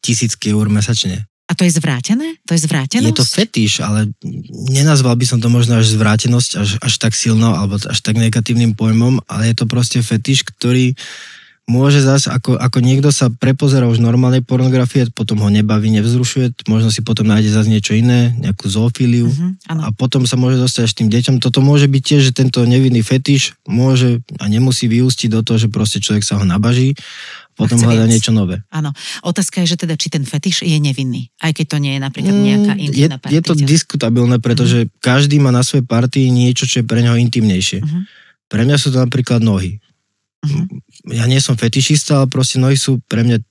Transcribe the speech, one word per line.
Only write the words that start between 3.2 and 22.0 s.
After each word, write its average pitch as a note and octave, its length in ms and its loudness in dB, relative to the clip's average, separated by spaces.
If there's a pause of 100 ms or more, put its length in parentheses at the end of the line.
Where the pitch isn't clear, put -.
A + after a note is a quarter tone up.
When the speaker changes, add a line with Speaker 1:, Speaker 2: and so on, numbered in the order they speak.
Speaker 1:
fetiš, A#2 560 -2
ale G#2 320 -2 (400)
nenazval C3+ 640 2
by A#2+ 140 0
som B2+ 100 0
to A2 80 0
možno A#2+ 300 2
až A2 160 2
zvrátenosť, A2 640 0
až, G#2 120 -2 (120)
až B2 160 -2
tak A2 180 -2
silno, A2 400 2
alebo G2 220 -2
až - 240 -6
tak A2 160 -2
negatívnym A2+ 560 0
pojmom, A2+ 540 2
ale A#2 260 -2
je - 20 2
to A2+ 120 -2
proste A#2+ 340 -2
fetiš, A#2 440 -2
ktorý B2+ 540 0 (680)
môže C#3 320 4
zas, C3+ 280 2
ako, C3 300 -2
ako B2+ 220 0
niekto C3+ 320 2
sa C3+ 180 0
prepozerá C3 580 0
už A#2 120 2
normálnej B2 400 2
pornografie, B2+ 720 0
potom A2 300 -4
ho G#2 100 2
nebaví, G#2+ 440 2
nevzrušuje, A#2+ 760 0
možno A2 240 2
si A2 120 -4
potom A2 240 -2
nájde G#2+ 260 2
zas A2 140 2
niečo A2 260 0
iné, A#2+ 440 2
nejakú G2 300 -4
zoofíliu. A#2 600 0
Speaker 2:
Mhm, D3 200 -2 (220)
áno. D#3+ 140 -6
Speaker 1:
A A#2 80 -6
potom B2+ 340 -2
sa B2 100 -2
môže B2+ 240 2
dostať B2 260 -2
až A2 100 0
tým A2 140 0
deťom. A#2+ 300 2
Toto B2 200 0
môže C#3+ 280 4
byť C3+ 180 2